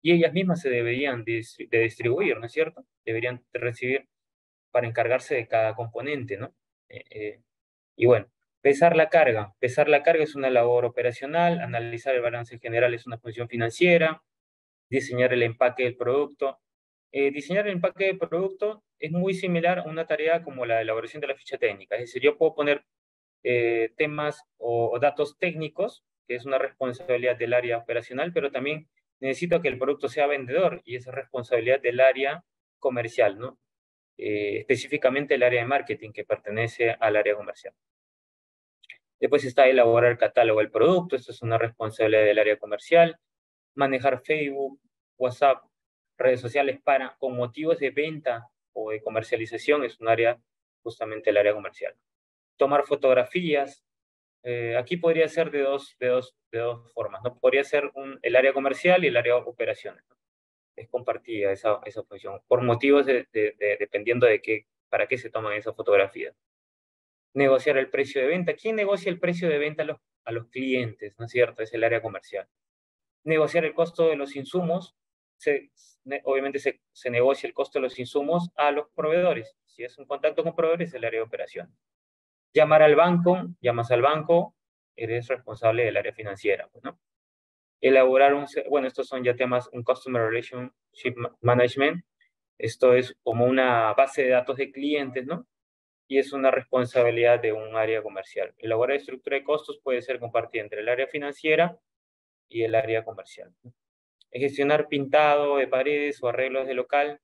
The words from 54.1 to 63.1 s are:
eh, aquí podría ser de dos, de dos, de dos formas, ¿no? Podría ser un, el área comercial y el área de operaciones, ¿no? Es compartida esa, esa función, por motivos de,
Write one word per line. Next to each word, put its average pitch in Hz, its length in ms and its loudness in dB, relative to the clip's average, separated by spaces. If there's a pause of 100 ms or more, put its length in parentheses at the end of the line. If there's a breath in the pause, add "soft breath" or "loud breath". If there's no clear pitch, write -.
eh, 120 340 -6
aquí 127 200 -4
podría 165 320 2
ser 165 200 -2
de 143 120 -2
dos, 139 360 -4
de 127 100 -4
dos, 123 280 -2 (160)
de 113 80 -6
dos 117 340 -8
formas, 107 300 -8
¿no? 120 160 -6
Podría 131 240 4
ser 143 300 -2
un, 135 280 -14
el 120 140 -2
área 131 160 6
comercial 139 520 2
y 151 40 2
el 120 80 0
área 120 200 2
de 123 100 2
operaciones, 110 640 -8
¿no? - 80 -20 (580)
Es 117 140 -20
compartida 113 600 -4
esa, 104 340 -2
esa 104 180 -14
función, 98 440 -16
por 123 160 2
motivos 139 420 4
de, 127 260 0